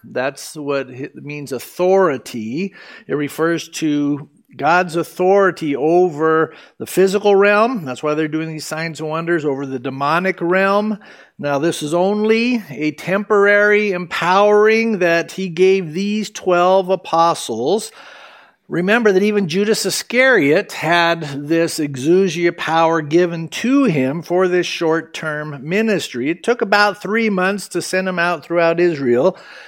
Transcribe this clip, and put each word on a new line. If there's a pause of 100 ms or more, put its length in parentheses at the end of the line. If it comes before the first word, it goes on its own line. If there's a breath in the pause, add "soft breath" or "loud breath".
That's
what
it
means,
authority. (320 loud breath)
It
refers
to (280)
God's
authority
over (260 loud breath)
the
physical
realm.
That's
why
they're
doing
these
signs
and
wonders
over
the
demonic
realm. (400 loud breath)
Now,
this
is
only
a
temporary
empowering
that
he
gave
these
twelve
apostles. (760 loud breath)
Remember
that
even
Judas
Iscariot
had (240)
this
exousia
power
given
to
him
for
this
short-term
ministry.
It
took
about
three
months
to
send
him
out
throughout
Israel. (300 loud breath)